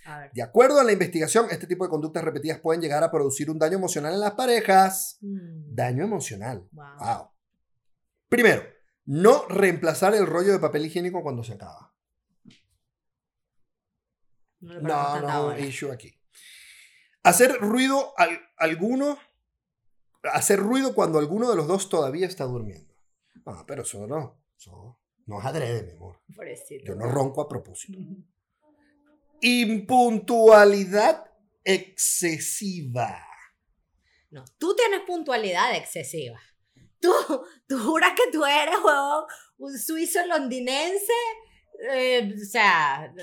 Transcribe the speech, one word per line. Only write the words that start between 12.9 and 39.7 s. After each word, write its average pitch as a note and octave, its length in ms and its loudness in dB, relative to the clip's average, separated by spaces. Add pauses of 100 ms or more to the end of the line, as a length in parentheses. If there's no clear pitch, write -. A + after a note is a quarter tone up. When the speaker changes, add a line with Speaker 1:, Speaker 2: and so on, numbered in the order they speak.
Speaker 1:
No E3+ 140 -20
le E3+ 60 -12
Speaker 2:
No, D3 80 -6
Speaker 1:
paramos C#3+ 320 -2
tanta C#3+ 120 -4
Speaker 2:
no, D3 140 -2
Speaker 1:
hora. C#3+ 120 -6
Speaker 2:
issue C#3 320 -8
aquí. - 280 -18 (1040)
Hacer A#3+ 360 6
ruido C4 580 0
al-, E3+ 220 2 (180)
alguno A#3 600 -2 (1120)
hacer D3 280 2
ruido B3+ 360 0
cuando E3 240 0
alguno G3 300 -2
de A3 80 2
los D#3 100 -2
dos F#3+ 220 -2
todavía D#3+ 380 -2
está E3 180 -8
durmiendo. A2 480 -12 (520)
Ah, F#2 220 -16
pero C#3 140 -10
eso G#2 260 -12
no, C3+ 340 -10 (160)
eso F#2 420 -20 (260)
no G#2 140 -12
es G2 60 -10
adrede, B2 380 -4
mi E2+ 80 -16
amor. F2+ 300 -20 (140)
Speaker 1:
Pobrecito. - 500 -18
Speaker 2:
Yo F#2+ 100 -12
no A2+ 140 -6
ronco C3+ 320 -2
a D3 80 -8
propósito. - 500 -14
Speaker 1:
Ujú. F#3 240 -16 (1160)
Speaker 2:
Impuntualidad A3 1800 6 (380)
excesiva. D#3+ 1600 -4 (1040)
Speaker 1:
No, C#3 140 -20 (140)
tú F#4 180 -2
tienes G4+ 260 2
puntualidad A#3 760 -2
excesiva. D3+ 640 -10 (600)
Tú, F4 120 4 (560)
tú C4+ 120 -4
juras D#4+ 360 2
que A#4+ 160 2
tú D#4 140 0
eres, D4 380 2
huevón, D4 420 2 (320)
un C#4 200 -12